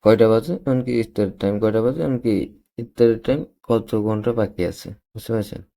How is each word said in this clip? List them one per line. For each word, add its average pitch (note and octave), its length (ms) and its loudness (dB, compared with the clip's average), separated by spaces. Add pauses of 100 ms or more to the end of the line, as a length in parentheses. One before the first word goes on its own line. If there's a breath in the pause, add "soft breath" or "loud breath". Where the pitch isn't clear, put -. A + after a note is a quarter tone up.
কয়টা A2 280 6
বাজে, A2+ 220 0 (140)
এমনকি B2+ 240 -2 (100)
ইফতারের G#2 400 -2
টাইম G2+ 120 0 (100)
কয়টা A2 220 2
বাজে, C#3+ 220 -2
এমনকি A#2+ 260 -2 (480)
ইফতারের A#2 440 2
টাইম C#3 140 0 (280)
কত A2+ 220 0 (180)
ঘন্টা G#2+ 320 -2
বাকি G2+ 220 -2 (100)
আছে, - 160 -16 (240)
বুঝতে - 220 -16
পেরেছেন? - 280 -6 (160)